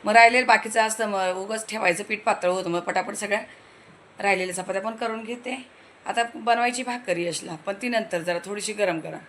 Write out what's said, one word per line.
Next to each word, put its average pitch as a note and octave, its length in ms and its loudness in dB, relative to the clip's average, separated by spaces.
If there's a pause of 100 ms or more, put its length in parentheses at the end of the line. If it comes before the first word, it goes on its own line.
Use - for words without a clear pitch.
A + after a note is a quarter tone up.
मग G#3 80 0
राहिलेलं A#3 340 8
बाकीचं A3 360 4
असतं, G#3+ 240 0
मग F#3+ 300 0
उगाच G#3+ 320 -6
ठेवायचं, G3+ 360 0
पीठ G#3 180 -6
पातळ G3 260 0
होतं, F3+ 220 0
मग F3 100 0
पटापट F#3 340 -2
सगळ्या G#3 260 -2 (800)
राहिलेल्या F#3 360 0
चपात्या F#3+ 280 -4
पण A3+ 140 -6
करून A3+ 280 -6
घेते. B3 420 -10 (400)
आता G#3+ 160 0 (120)
बनवायची A#3+ 480 0
भाकरी G#3+ 440 -4
यशला, E3 280 -8
पण G3 280 -6
ती B3 60 -4
नंतर G#3+ 300 -2
जरा E3+ 260 -2
थोडीशी G#3 280 -6
गरम F#3 260 0
गरम D#3+ 200 -10 (100)